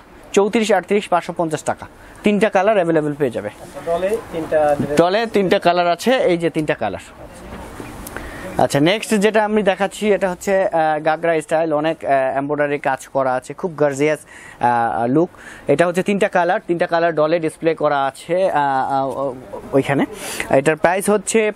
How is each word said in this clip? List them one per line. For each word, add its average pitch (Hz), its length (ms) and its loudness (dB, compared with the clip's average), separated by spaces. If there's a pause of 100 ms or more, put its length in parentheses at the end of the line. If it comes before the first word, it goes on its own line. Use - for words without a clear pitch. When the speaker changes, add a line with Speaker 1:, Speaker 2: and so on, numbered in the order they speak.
(320)
Speaker 1:
চৌত্রিশ, 208 400 2
আটত্রিশ, 196 360 0
পাঁচশো 175 300 0
পঞ্চাশ 160 260 -2
টাকা। - 220 -4 (380)
তিনটা 208 260 4
কালার 202 260 2
available 160 380 2
পেয়ে 139 180 0
যাবে। 104 180 -6 (360)
Speaker 2:
ডলে 185 320 -2 (160)
তিনটা 151 480 2
dress। 143 160 -2
Speaker 1:
ডলে 185 280 4
তিনটা 202 340 2
কালার 175 280 2
আছে, 170 240 0
এই 180 260 2
যে 165 120 0
তিনটা 156 240 -2
কালার। 98 280 -4 (1600)
আচ্ছা, 127 220 2
next 196 340 0
যেটা 214 320 2
আমি 214 180 0
দেখাচ্ছি, 196 500 0
এটা 190 160 0
হচ্ছে, 190 340 0
আহ, 156 360 0
Gagra 160 420 0
style, 160 320 0
অনেক, 156 320 -2
আহ, 135 320 2
embroidery 143 420 -2
কাজ - 280 -4
করা 131 260 -2
আছে, 127 200 -6
খুব 175 240 -8
gorgeous, 143 420 2
আহ, 117 880 -2
look। 151 240 2 (380)
এটা 147 200 4
হচ্ছে 175 160 0
তিনটা 202 240 0
color, 180 400 0
তিনটা 170 200 0
color 170 280 0
ডলে 156 240 2
display 160 360 -2
করা 147 300 0
আছে, 175 460 -2
আহ, - 20 -6
আহ, 135 800 0 (380)
ওইখানে। 139 340 2 (440)
এটার 139 260 4
price 180 340 -2
হচ্ছে 208 460 0